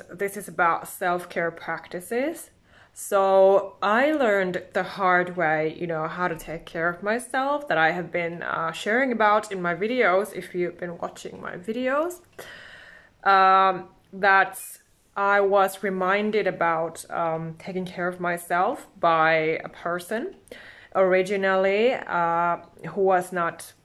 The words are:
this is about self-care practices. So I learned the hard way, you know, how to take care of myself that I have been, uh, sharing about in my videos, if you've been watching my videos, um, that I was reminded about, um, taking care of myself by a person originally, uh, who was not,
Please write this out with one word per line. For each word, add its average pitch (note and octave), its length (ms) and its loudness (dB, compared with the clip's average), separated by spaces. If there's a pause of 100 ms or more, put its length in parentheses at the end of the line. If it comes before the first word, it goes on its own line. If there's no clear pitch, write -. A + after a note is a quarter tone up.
(140)
this G3 240 -6
is G3 100 -14
about E3+ 400 0
self-care F3 640 -4
practices. F3+ 1000 -8 (420)
So F#3+ 880 4
I A#3 300 2
learned G3+ 500 0 (120)
the F#3+ 100 0
hard F3+ 520 0
way, D#3 400 0
you F3 120 -6
know, D#3+ 200 -4
how F3+ 200 -4
to E3 80 -4
take D#3+ 320 -12
care E3 200 -2
of F3 140 -4
myself C4+ 680 -2
that D#3+ 120 2
I D#3+ 140 4
have F3 180 -8
been, E3+ 320 -6
uh, E3 300 -4
sharing B3 380 -2
about G#3+ 400 2
in F#3+ 80 -6
my F3 140 -2
videos, G#3 600 0
if - 180 -12
you've F3 260 -4
been F3 200 -10
watching - 420 -12
my - 140 -12
videos, B3+ 680 -4 (1000)
um, F#3+ 680 4 (240)
that G3 480 2 (560)
I G3+ 240 4
was G3 400 2
reminded G3+ 640 0
about, E3 640 -2
um, E3 480 -4
taking F#3 280 -8
care F3+ 220 -6
of F3+ 120 -8
myself F3+ 640 -2 (140)
by D#3+ 640 4
a - 60 -12
person G#3+ 640 -8 (580)
originally, F#3+ 1000 2
uh, E3+ 640 0 (360)
who G3+ 80 -2
was F#3 300 2
not, E3+ 420 -4 (120)